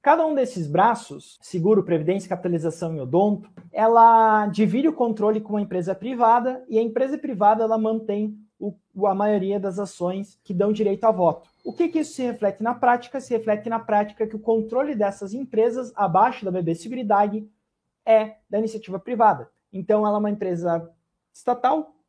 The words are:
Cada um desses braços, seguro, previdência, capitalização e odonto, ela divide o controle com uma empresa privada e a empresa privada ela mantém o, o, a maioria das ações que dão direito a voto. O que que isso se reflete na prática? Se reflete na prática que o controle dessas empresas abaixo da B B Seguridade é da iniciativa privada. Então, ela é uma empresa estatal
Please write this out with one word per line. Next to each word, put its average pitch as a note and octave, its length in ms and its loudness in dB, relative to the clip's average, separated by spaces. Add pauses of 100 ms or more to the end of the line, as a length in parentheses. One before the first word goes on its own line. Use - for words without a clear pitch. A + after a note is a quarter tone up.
Cada D#4+ 260 4
um D4+ 80 -2
desses A#3+ 320 -4
braços, F3 720 -2
seguro, F#3 400 2
previdência, F3+ 460 -2
capitalização E3 680 -4
e D3+ 60 -8
odonto, F#3 500 0 (220)
ela A3+ 760 6
divide G#3+ 420 0
o D#4+ 40 -2
controle G#3+ 460 0
com G#3+ 140 -8
uma G#3 80 -2
empresa F#3 340 -4
privada A#3+ 720 0
e A3 100 -2
a A3 40 4
empresa A#3+ 360 -2
privada A3 460 2
ela A3+ 140 0
mantém A3 600 -2 (200)
o, G3+ 160 -8 (200)
o, G3+ 120 -2
a G3 80 2
maioria G3+ 460 0
das F#3+ 200 -6
ações F#3+ 600 -6
que - 120 -10
dão G3 180 2
direito G#3 320 0
a A3 80 6
voto. E3+ 380 0 (160)
O - 80 -8
que E4+ 160 0
que D#4+ 100 -2
isso D4+ 140 -6
se C4 100 -6
reflete G#3+ 400 -4
na A#3 100 -2
prática? A#3+ 460 0
Se B3+ 140 -6
reflete A3 340 -2
na A3+ 120 -4
prática G#3+ 460 -2
que A3 100 -12
o G#3+ 40 -8
controle A3+ 560 -2
dessas G3+ 380 -4
empresas A#3+ 600 -2
abaixo G3+ 520 2
da F#3+ 60 -4
B F3+ 100 -2
B E3 120 -2
Seguridade G#3+ 720 -2 (600)
é G#3+ 300 2 (140)
da G#3 100 -2
iniciativa A3 380 -6
privada. G#3+ 520 0 (240)
Então, G#3 340 0
ela G#3 100 0
é - 20 -2
uma G#3 100 -2
empresa F3 600 -4 (440)
estatal B3+ 640 -2 (140)